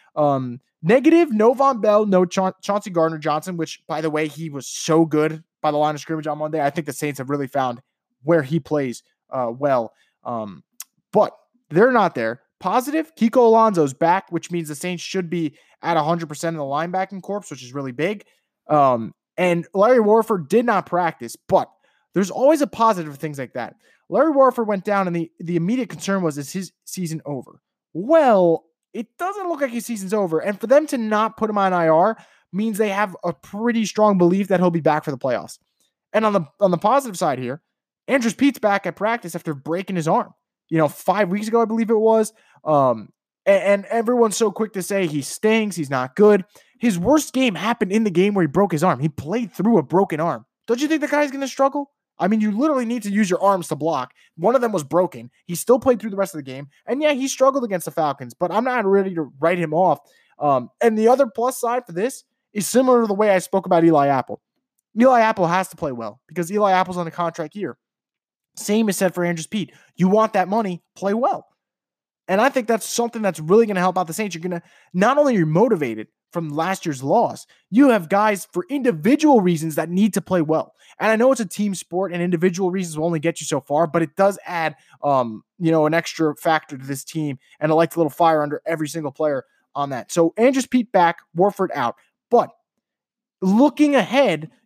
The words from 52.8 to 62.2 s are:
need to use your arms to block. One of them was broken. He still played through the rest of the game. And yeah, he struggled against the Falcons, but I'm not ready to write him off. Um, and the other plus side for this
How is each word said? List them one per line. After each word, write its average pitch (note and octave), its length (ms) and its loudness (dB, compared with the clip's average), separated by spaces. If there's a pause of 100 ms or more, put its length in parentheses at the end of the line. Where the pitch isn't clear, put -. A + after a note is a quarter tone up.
need A#3 180 -6
to G3+ 80 -6
use G3+ 180 2
your E3+ 140 -2
arms F#3+ 240 2
to D#3 80 -6
block. C#3+ 380 -4 (240)
One G3+ 180 2
of C4 60 2
them A#3 100 -2
was E3+ 140 -4
broken. D#3+ 440 -2 (160)
He F3 80 -10
still A#3+ 260 2
played B3 200 2
through A3 120 -10
the G3 60 -10
rest G3 160 -2
of D#3 60 -12
the D3 40 -10
game. C3+ 260 -14 (160)
And C4 160 -4
yeah, D4+ 100 2
he C4+ 160 -4
struggled C4 380 2
against G3 200 -4
the D#3+ 60 -10
Falcons, C#3 420 -4
but F3 180 -4
I'm G#3 120 0
not B3 220 -2
ready F#3+ 280 2
to D#3+ 260 -6
write E3+ 200 2
him D#3+ 140 -2
off. E3 260 2 (400)
Um, C3+ 300 0 (120)
and A3+ 160 2
the A3 120 4
other C4 180 4
plus A#3+ 320 -4
side B3 260 -2
for - 60 -18
this G3 320 -6 (300)